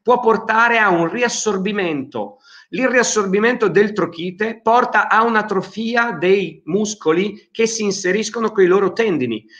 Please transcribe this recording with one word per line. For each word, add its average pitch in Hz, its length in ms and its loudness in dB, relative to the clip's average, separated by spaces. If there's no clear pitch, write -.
può 247 180 2
portare 226 580 2
a 214 120 4
un 170 200 2
riassorbimento. 190 1300 -4
Il 240 180 -2
riassorbimento 220 800 0
del 202 260 2
trochite 196 680 -6
porta 233 460 2
a 214 160 2
un'atrofia 226 880 -2
dei 180 520 0
muscoli 202 840 -2
che 226 160 0
si 220 160 -4
inseriscono 208 680 -2
coi 202 140 4
loro 190 260 4
tendini. 139 540 -2